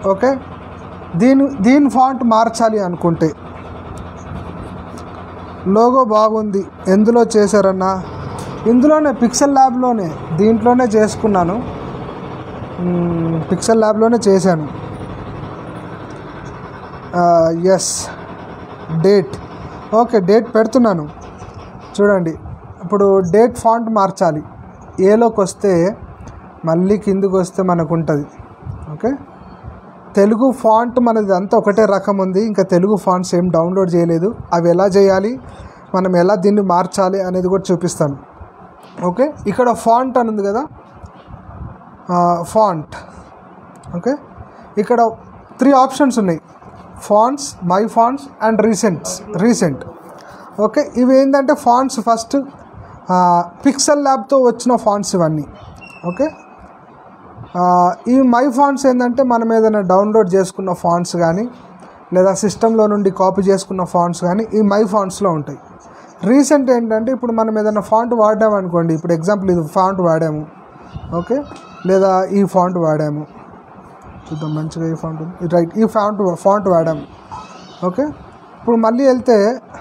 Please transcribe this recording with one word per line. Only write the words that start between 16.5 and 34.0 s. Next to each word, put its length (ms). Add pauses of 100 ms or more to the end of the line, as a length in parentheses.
ఆ, 340
yes, 580 (920)
date. 340 (580)
Okay, 260
date 340
పెడుతున్నాను 540 (920)
చూడండి. 380 (460)
ఇప్పుడు 460
date 280
font 320
మార్చాలి. 520 (580)
ఏలోకి 400
వస్తే 560 (680)
మళ్ళీ 340
కిందికి 360
వస్తే 280
మనకు 320
ఉంటది. 320 (680)
ఓకే, 200 (1040)
తెలుగు 340
ఫాంట్ 500
మనది 340
అంతా 240
ఒకటే 260
రకం 340
ఉంది. 260
ఇంకా 180
తెలుగు 340
ఫాంట్స్ 380
ఏం 160
డౌన్లోడ్ 440
చేయలేదు. 400 (180)